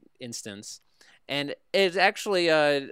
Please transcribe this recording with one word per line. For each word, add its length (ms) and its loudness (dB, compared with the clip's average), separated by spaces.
instance. 640 -14
And 260 -4
it's 240 2
actually, 540 2
uh, 420 2